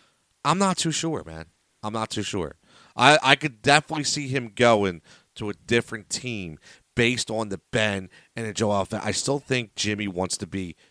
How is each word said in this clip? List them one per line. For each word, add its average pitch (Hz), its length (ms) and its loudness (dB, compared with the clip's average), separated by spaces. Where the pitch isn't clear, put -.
I'm 156 140 2
not 190 180 2
too 165 160 -2
sure, 147 340 -4
man. 80 200 -14
I'm 104 100 -6
not 110 160 -4
too 110 140 -4
sure. 92 340 -6
I, 143 240 8
I 131 160 6
could 127 260 -4
definitely 147 420 2
see 143 240 -4
him 123 260 -6
going 101 480 4
to 104 160 -8
a 101 40 -8
different 113 540 -2
team 98 500 -8
based 120 380 0
on 110 160 -2
the 95 120 -8
Ben 101 360 0
and 117 100 -6
the 107 60 -6
Joel 101 320 0
fa-, - 200 -6
I 107 60 -2
still 139 300 -2
think 123 340 -4
Jimmy 104 320 -4
wants 92 320 -4
to 98 80 -10
be 90 300 -8